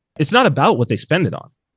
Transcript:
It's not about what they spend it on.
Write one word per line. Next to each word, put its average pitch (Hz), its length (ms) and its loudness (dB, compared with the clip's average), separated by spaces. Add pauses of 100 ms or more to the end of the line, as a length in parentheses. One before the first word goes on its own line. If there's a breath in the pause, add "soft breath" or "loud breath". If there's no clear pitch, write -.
(180)
It's 151 140 -2
not 247 140 4
about 147 320 2
what 120 100 0
they 110 80 -2
spend 165 300 -2
it 80 80 -6
on. - 160 -14 (260)